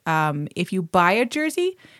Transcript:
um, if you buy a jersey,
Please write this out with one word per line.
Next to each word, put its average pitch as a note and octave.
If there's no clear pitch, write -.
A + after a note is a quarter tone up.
um, D3+
if F3
you F#3
buy F3
a A3+
jersey, D#4